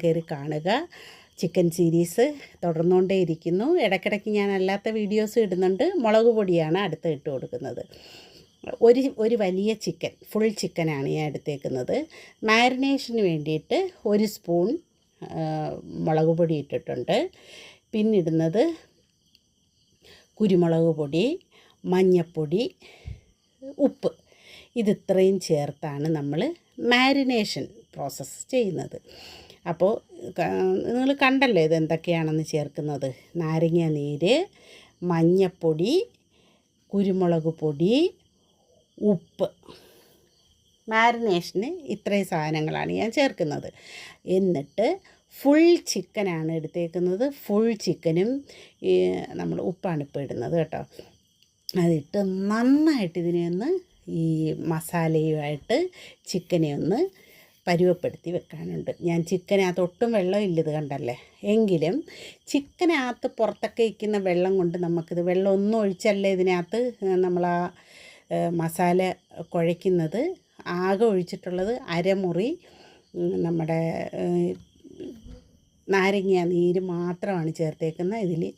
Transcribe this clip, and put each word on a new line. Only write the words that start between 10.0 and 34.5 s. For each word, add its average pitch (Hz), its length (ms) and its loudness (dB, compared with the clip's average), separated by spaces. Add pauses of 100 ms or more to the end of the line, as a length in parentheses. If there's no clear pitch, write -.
ഫുൾ 214 160 0 (160)
ചിക്കനാണ് 160 540 -2
ഞാൻ 151 160 -2
എടുത്തേക്കുന്നത്. 143 640 -4 (540)
മാരിനേഷന് 254 800 2
വേണ്ടിയിട്ട് 156 480 -2 (340)
ഒരു 208 140 2 (100)
സ്പൂൺ, 175 320 0 (540)
ആ, 160 200 -8 (640)
മുളക് 160 340 4
പൊടി 165 240 2
ഇട്ടിട്ടുണ്ട്. 135 540 -4 (760)
പിന്നിടുന്നത് 185 720 2 (1800)
കുരുമുളക് 170 600 4
പൊടി, 156 260 0 (640)
മഞ്ഞൾപ്പൊടി, 180 720 2 (1200)
ഉപ്പ്. - 240 -4 (720)
ഇതിത്രയും 190 640 2
ചേർത്താണ് 147 600 -2 (100)
നമ്മൾ 143 220 -4 (540)
മാരിനേഷൻ 254 760 2 (260)
പ്രോസസ്സ് - 580 -12
ചെയ്യുന്നത്. 190 460 -2 (760)
അപ്പോൾ - 220 2 (440)
ക-, 180 140 0 (360)
നിങ്ങൾ 254 220 0 (140)
കണ്ടല്ലോ 262 440 4
ഇത് 160 140 2
എന്തൊക്കെയാണെന്ന് 160 720 -2
ചേർക്കുന്നത്. 147 560 -6 (340)
നാരങ്ങ 165 440 2 (100)
നീര്, 147 380 0 (760)